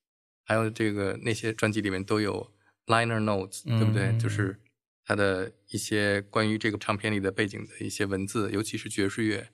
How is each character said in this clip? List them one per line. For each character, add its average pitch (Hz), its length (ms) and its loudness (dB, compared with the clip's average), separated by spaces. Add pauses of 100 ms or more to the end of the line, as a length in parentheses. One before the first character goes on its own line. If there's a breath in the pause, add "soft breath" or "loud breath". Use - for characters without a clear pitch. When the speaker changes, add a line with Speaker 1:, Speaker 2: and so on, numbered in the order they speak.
(440)
Speaker 1:
还 110 100 0
有 110 160 2
这 110 220 0
个， 101 300 -2
那 120 100 0
些 113 200 -2
专 110 180 0
辑 107 120 0
里 101 80 0
面 95 120 -2
都 107 180 0
有 98 300 -2 (360)
liner 117 360 2
notes， 101 440 -2
Speaker 2:
嗯。 120 120 2
Speaker 1:
对 113 80 6
不 110 60 4
对？ 104 260 2
就 113 100 2
是 101 300 -2 (460)
他 104 100 0
的 95 380 0 (180)
一 107 80 -2
些 104 440 2
关 107 280 2
于 110 80 2
这 110 120 0
个 104 80 -2
唱 107 180 -2
片 107 160 -2
里 101 80 0
的 95 100 0
背 107 160 0
景 104 200 -6
的 - 180 -12
一 107 40 -4
些 104 180 -2
文 98 200 -2
字， 104 240 -2
尤 101 120 0
其 110 160 -4
是 110 100 -10
爵 98 200 0
士 113 160 -2
乐。 104 300 -2